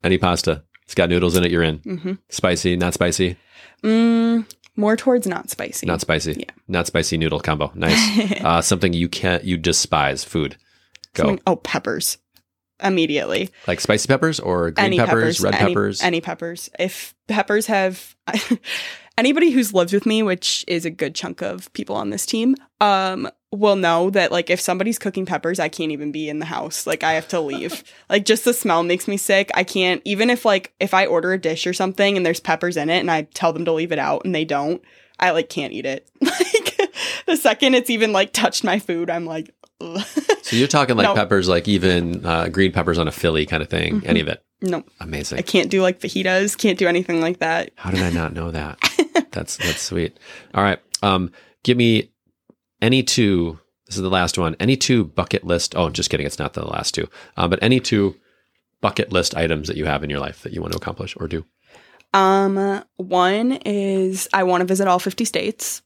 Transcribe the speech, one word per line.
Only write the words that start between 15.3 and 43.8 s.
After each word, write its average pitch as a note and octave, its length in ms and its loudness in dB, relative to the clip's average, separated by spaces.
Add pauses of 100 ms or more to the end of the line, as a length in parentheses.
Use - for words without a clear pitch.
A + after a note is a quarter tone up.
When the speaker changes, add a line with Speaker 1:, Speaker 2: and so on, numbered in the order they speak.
Speaker 2:
peppers, - 20 0
Speaker 1:
red G2 140 2
Speaker 2:
any, - 180 2
Speaker 1:
peppers? G2+ 300 0
Speaker 2:
any E3+ 180 0
peppers. E3+ 560 -10
If - 380 -6 (120)
peppers G#3+ 400 0
have, F#3+ 480 -2 (120)
<laughs> - 880 -6
anybody D4 340 4
who's A#3 220 2
lived F3+ 200 2
with G3+ 120 2
me, A3 180 2
which - 440 -2
is F3 180 -4
a E3 40 -4
good D#3 260 -6
chunk F3 260 -8
of F#3 320 -8
people - 220 -8
on G3+ 140 -4
this G#3 160 -6
team, A#3 300 0 (260)
um, F#3+ 480 0 (220)
will G3+ 260 2
know F3 320 2
that, F#3+ 240 2
like, F3 160 -2
if F3+ 100 2
somebody's F#3+ 400 -2
cooking F#3+ 260 -4
peppers, F3+ 320 -4
I D#3+ 120 -2
can't D#3 240 -4
even D3 180 -6
be D3+ 160 -6
in D3+ 120 -6
the D3+ 60 -6
house. - 400 -8
Like, D#3+ 200 -4
I D#3+ 80 2
have D#3+ 160 -4
to F3 100 -2
leave. D3 500 -8
Speaker 1:
<laughs> - 40 -20 (160)
Speaker 2:
Like, G3+ 160 2
just G#3+ 200 2
the A#3+ 80 6
smell E3+ 300 2
makes F3 240 0
me G3+ 100 -2
sick. G3 380 2
I F#3 80 2
can't, F#3 420 0
even G3+ 240 0
if, B3 160 0
like, G3 360 2
if G3 120 -2
I F#3+ 140 4
order E3+ 240 0
a F#3+ 80 0
dish D#3+ 260 -4
or F3+ 80 0
something G3 440 0
and F3+ 80 0
there's E3 160 0
peppers F3 360 -2
in D3+ 120 -2
it F3 100 2
and F3 100 -2
I D#3 140 2
tell E3 300 -2
them D#3+ 120 -6
to E3 60 0
leave E3 220 -2
it D3+ 60 -2
out C#3+ 260 -2
and F3+ 100 -2
they D#3 100 0
don't, D3+ 360 -2 (380)
I, F3+ 120 4
like, E3 180 0
can't C#3+ 240 -6
eat B2+ 120 -8
it. C3+ 300 -8
<laughs> - 60 -4
Like, G4 720 0 (340)
the E4 120 2
second C4+ 360 4
it's B3 160 2
even, A3 240 2
like, G3 200 2
touched - 300 0
my G3 140 2
food, F3 320 -4
I'm E3 160 -4
like, D#3+ 240 -8 (320)
"Ugh." E3+ 180 -8 (240)
<laughs> - 200 0
Speaker 1:
So - 120 -4
you're C3 120 4
talking, C3+ 280 2
like, G#2 120 6
Speaker 2:
No. G2+ 80 2
Speaker 1:
peppers, F#2+ 340 2
like, F2 180 2
even, F2 560 2
uh, E2+ 260 0
green F#2 220 2
peppers E2+ 280 0
on D#2+ 80 2
a D2+ 40 -2
Philly D#2 360 0
kind D#2 160 -2
of - 60 -8
thing, E2 320 -2